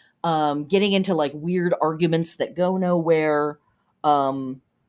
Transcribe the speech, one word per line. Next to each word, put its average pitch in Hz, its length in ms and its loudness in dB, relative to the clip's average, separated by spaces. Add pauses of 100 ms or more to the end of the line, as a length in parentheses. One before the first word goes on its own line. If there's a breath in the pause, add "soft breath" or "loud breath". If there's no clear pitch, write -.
(260 soft breath)
um, 151 380 0
getting 196 300 0
into, 190 200 0
like, 151 220 0
weird 175 460 -2
arguments 160 540 0
that - 200 -6
go 180 220 0
nowhere, 156 800 0 (460)
um, 135 560 0 (280)